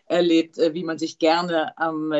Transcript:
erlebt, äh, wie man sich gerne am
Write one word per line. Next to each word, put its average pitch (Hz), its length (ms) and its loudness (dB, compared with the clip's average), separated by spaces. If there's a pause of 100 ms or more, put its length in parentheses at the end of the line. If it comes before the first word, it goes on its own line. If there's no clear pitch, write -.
erlebt, 165 500 2
äh, 165 160 2
wie 175 100 -6
man 160 140 -6
sich 160 220 -8
gerne 165 580 0
am 156 420 -4